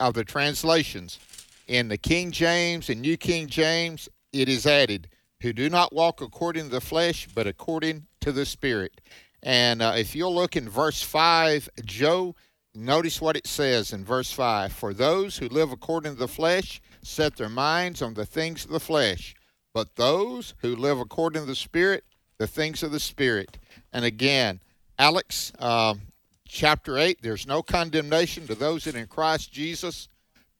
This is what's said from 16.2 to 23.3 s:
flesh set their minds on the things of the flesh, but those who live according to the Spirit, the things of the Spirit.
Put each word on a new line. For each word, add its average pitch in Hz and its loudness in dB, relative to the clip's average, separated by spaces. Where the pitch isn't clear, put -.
flesh 175 0
set - 0
their 107 -4
minds 156 -2
on 113 -4
the 104 -4
things 160 -4
of - -12
the 156 -2
flesh, 123 0
but - -4
those 196 0
who 120 -2
live 131 0
according 156 -2
to 143 -8
the 131 -4
Spirit, 185 2
the 110 -2
things 156 -4
of 156 -2
the 147 -2
Spirit. 117 -2